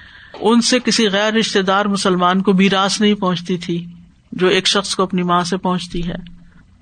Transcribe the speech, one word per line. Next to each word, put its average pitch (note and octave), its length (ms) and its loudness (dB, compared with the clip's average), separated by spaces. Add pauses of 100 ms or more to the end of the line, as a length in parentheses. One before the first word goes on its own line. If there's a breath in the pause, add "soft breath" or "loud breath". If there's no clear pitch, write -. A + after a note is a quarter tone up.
(340 loud breath)
ان A#3 280 2
سے B3 180 2
کسی A3+ 300 0
غیر G#3 240 0
رشتہ G#3+ 260 0
دار F#3+ 260 2
مسلمان F#3+ 560 2
کو G3+ 120 2
میراث G3 480 2
نہیں G#3 120 4
پہنچتی F3+ 440 -2
تھی F3 280 -6 (460)
جو F3+ 160 0
ایک F#3 200 2
شخص - 280 -2
کو G3 80 0
اپنی F3+ 200 -2
ماں F3 200 2
سے F3+ 140 -4
پہنچتی F3+ 500 -4
ہے۔ F3 60 -6 (680 soft breath)